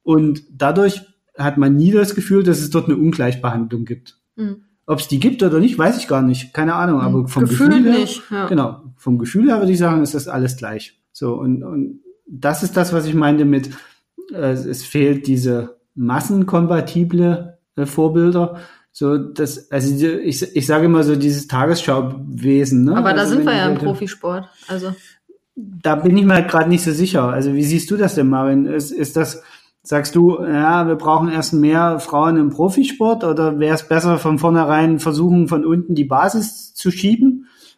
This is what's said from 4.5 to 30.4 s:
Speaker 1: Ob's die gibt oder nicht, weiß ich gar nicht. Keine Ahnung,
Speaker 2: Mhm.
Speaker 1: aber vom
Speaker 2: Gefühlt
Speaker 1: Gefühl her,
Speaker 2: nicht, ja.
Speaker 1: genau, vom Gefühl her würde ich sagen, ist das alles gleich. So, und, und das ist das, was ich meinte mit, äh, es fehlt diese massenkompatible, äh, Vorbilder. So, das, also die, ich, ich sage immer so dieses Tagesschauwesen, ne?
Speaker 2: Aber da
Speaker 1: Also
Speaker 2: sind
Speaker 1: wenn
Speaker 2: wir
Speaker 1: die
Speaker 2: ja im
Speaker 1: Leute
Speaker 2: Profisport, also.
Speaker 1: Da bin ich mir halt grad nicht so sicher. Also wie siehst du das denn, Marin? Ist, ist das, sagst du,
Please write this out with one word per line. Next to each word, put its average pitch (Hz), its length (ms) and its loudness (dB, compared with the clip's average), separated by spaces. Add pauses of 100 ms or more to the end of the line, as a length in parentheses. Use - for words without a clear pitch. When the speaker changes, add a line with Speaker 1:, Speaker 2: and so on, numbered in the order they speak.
Speaker 1:
Ob's 151 220 -4
die 139 120 -2
gibt 233 240 0
oder 160 160 2
nicht, 151 180 2
weiß 160 200 2
ich - 100 -8
gar 135 140 0
nicht. 127 320 -2
Keine 160 220 -2
Ahnung, 175 240 0
Speaker 2:
Mhm. 127 60 -2
Speaker 1:
aber 127 220 0
vom 131 180 0
Speaker 2:
Gefühlt 127 260 2
Speaker 1:
Gefühl 240 200 4
her, 226 80 4
Speaker 2:
nicht, - 300 -4
ja. 202 180 -4
Speaker 1:
genau, 135 360 -2 (120)
vom 123 220 -2
Gefühl 185 320 0
her 226 100 2
würde 185 120 2
ich 175 80 2
sagen, 165 240 2
ist 143 100 -2
das 147 140 -6
alles 127 280 -4
gleich. 110 460 -12 (100)
So, 120 220 -6
und, 127 300 -4
und 147 380 -8 (260)
das 143 340 -6
ist 180 160 -4
das, 180 160 0
was 156 140 -2
ich 156 80 -2
meinte 151 300 2
mit, 135 260 0 (600)
äh, 147 200 -4
es 131 340 -8
fehlt 143 400 0
diese 123 540 -2 (720)
massenkompatible, 175 1080 0 (180)
äh, 143 100 -4
Vorbilder. 170 760 0 (320)
So, 147 260 -2
das, - 540 -8
also 139 260 -2
die, 156 100 2
ich, 165 480 -4
ich 131 100 -2
sage 156 200 2
immer 165 180 4
so 147 120 2
dieses 143 320 -2
Tagesschauwesen, 135 1400 0
ne? 170 120 2
Speaker 2:
Aber 247 160 2
da - 80 2
Speaker 1:
Also 202 140 0
Speaker 2:
sind 285 60 2
Speaker 1:
wenn 302 40 0
Speaker 2:
wir 240 80 0
Speaker 1:
die 214 60 0
Speaker 2:
ja 185 80 0
im 185 80 0
Speaker 1:
Leute 147 100 -4
Speaker 2:
Profisport, 185 640 -6 (180)
also. 185 260 -8 (600)
Speaker 1:
Da 196 400 -6
bin 180 220 4
ich 196 80 4
mir 190 100 6
halt 170 140 2
grad 160 200 2
nicht 175 140 2
so 165 80 -2
sicher. 160 340 0
Also 135 280 0
wie 143 100 0
siehst 151 280 -2
du 208 60 0
das 202 180 0
denn, 135 140 2
Marin? 135 360 2
Ist, 147 260 -4
ist 156 260 -6
das, - 260 -2 (400)
sagst - 320 -4
du, 175 260 4